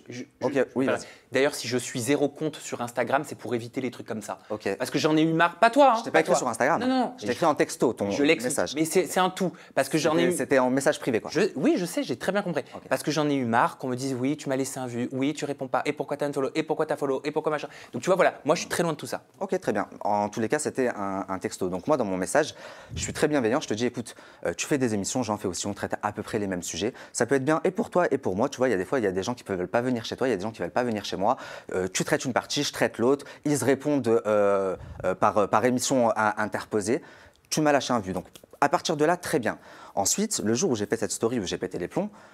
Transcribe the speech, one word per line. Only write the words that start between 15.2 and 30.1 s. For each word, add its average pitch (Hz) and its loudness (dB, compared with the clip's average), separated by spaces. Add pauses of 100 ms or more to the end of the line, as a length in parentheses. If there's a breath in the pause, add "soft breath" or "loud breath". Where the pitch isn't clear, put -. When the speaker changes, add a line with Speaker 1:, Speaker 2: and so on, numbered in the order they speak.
Speaker 1:
tu 151 -8
réponds 139 -6
pas, 127 0
et 151 -2
pourquoi 147 -4
t'as 147 -2
un 143 -4
follow, 135 -2
et 160 0
pourquoi 156 -2
t'as 151 -2
follow, 135 0
et 147 -6
pourquoi 156 -2
machin. 147 -6 (240 loud breath)
Donc 123 -8
tu - -6
vois, 185 4
voilà, 165 4 (100)
moi 147 6
je 175 -4
suis - -10
très - 0
loin 139 0
de 147 -10
tout 131 -10
ça. - -8 (180)
Speaker 2:
Ok, 190 -2
très 120 -2
bien. 101 -2 (100)
En 104 0
tous - -6
les 110 0
cas, 151 2
c'était 123 0
un, 98 -4
un 95 -4
texto. - -4
Donc 90 -4
moi, 147 4
dans 120 0
mon 95 -2
message, 92 0 (400 loud breath)
je - -6
suis - -6
très - 0
bienveillant. 139 2
Je - -10
te 120 0
dis, 113 -2
écoute, 117 -4 (300 loud breath)
euh, 87 -2
tu - -6
fais 151 0
des 123 2
émissions, 104 -2
j'en 107 -2
fais 104 -4
aussi, 90 -6
on 101 -4
traite - -6
à 104 -2
peu 104 -8
près - -4
les 104 -4
mêmes 90 -4
sujets. 101 -4 (180 loud breath)
Ça - 0
peut 135 2
être 135 2
bien 156 2
et 185 2
pour - -4
toi 175 2
et 139 2
pour 98 -2
moi. 120 2
Tu - -6
vois, 131 2
il - 2
y 104 2
a - 0
des 92 -2
fois, 139 0
il 113 -2
y 101 4
a 95 2
des 92 -2
gens 117 -2
qui - -14
peuvent 90 -4
pas 120 0
venir 123 -2
chez 101 -6